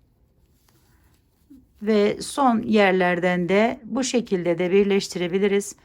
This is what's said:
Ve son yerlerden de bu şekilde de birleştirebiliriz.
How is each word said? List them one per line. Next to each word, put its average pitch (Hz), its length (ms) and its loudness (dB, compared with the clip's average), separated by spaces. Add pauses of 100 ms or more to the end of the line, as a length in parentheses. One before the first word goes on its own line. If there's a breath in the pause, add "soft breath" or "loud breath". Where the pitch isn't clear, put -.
(1800)
Ve 208 400 0
son 247 400 0
yerlerden 180 840 2
de 208 360 0
bu 262 200 -6
şekilde 175 540 -2
de 180 120 -2
birleştirebiliriz. 196 1160 0